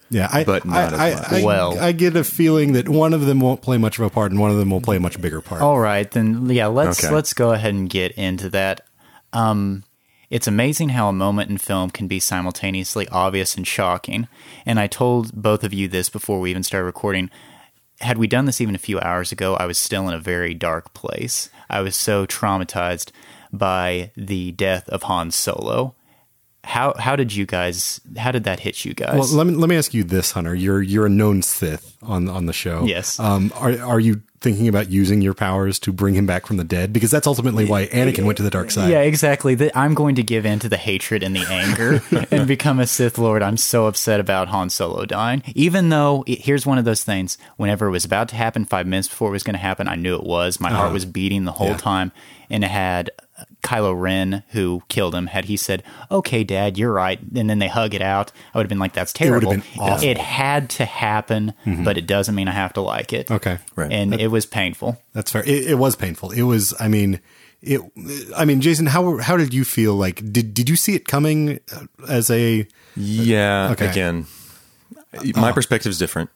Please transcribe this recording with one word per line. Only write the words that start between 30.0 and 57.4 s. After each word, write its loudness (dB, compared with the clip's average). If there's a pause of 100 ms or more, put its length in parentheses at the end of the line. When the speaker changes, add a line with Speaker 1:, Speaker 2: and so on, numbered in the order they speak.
Speaker 1:
this, 0
Hunter. -2
You're, 2
you're 2
a 4
known 4
Sith -4
on, -2
on -4
the -2
show. -2
Speaker 3:
Yes. -2
Speaker 1:
Um, 2
are, 0
are 2
you 4 (200)
thinking 2
about 2
using 4
your 2
powers 0
to -4
bring 2
him 4
back 0
from -2
the 0
dead? -2
Because 2
that's 2
ultimately 2
why 2
Anakin 2
went 2
to 0
the 2
dark -2
side. 2
Speaker 3:
Yeah, 6
exactly. 2
The, 2
I'm 4
going 4
to 4
give 0
in 0
to -6
the 0
hatred -2
and -2
the -4
anger 2
Speaker 1:
<laughs> 0
Speaker 3:
and 4
become 2
a 4
Sith 0
Lord. 2
I'm 0
so 2
upset 0
about 0
Han -2
Solo -4
dying. -2 (140)
Even 4
though, 2
it, -4
here's 0
one 4
of 2
those 0
things. -4 (180)
Whenever 0
it 0
was -2
about 0
to -12
happen, -2
five -2
minutes -2
before -2
it -4
was -4
gonna -4
happen, -4
I -4
knew -2
it -4
was. -2
My -2
heart 2
Speaker 1:
Uh-huh. 0
Speaker 3:
was -2
beating -2
the -4
whole 0
Speaker 1:
Yeah. -2
Speaker 3:
time. -2 (400)
And 0
it 0
had -2 (520)
Kylo 0
Ren, 0
who -2
killed -2
him, -4
had -4
he -4
said, -4 (280)
"Okay, 0
Dad, -2
you're 0
right," 0 (160)
and 0